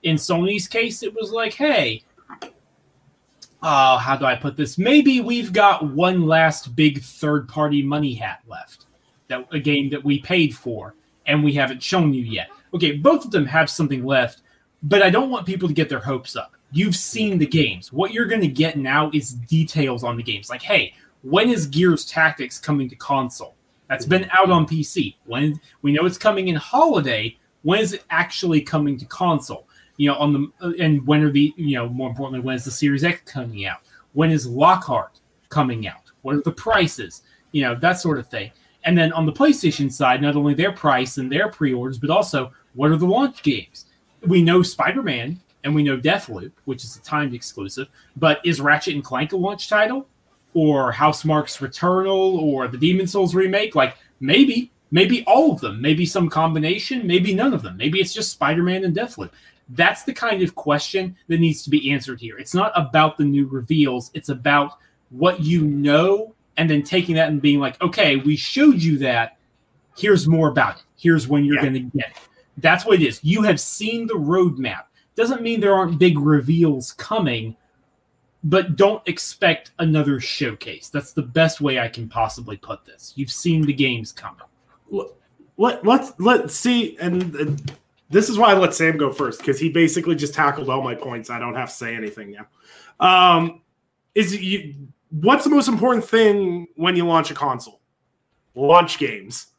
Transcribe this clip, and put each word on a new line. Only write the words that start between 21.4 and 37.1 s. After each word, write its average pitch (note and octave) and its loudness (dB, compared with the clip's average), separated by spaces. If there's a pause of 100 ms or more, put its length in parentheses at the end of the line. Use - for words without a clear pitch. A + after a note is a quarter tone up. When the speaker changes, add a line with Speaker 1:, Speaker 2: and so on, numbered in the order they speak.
Speaker 1:
is F#3 0
Gears D#3+ 2
Tactics D#3 -2
coming C#3 -2
to - -18
console?" B2 -6 (320)
That's B2+ -6
been F#3 0
out F#3+ 6
on E3 4
P D#3+ -2
C. - -4
When, D3 -4 (220)
we C#3+ 2
know D#3+ 2
it's F3+ -2
coming G3 0
in E3 0
holiday. D3+ 0 (260)
When F3+ 2
is G3+ -2
it G3 -14
actually E3 0
coming D3 -2
to - -14
console? - -4 (280)
You C#3+ 2
know, C#3 2
on D3 2
the, C#3 -2 (100)
uh, F3 -4
and D3+ 2
when D3+ 4
are D3 2
the, D3 2
you D3 -2
know, A#2+ -6
more B2+ -6
importantly, C3 -8
when C3 -6
is B2 -8
the B2+ -8
Series C#3 0
X F3 -4
coming A2+ -10
out? F#2 -10 (340)
When D#3+ 2
is D3 0
Lockhart B2 0 (300)
coming A#2+ -2
out? - -18 (100)
What C3+ -4
are C#3+ 0
the D#3+ -4
prices? - -2 (280)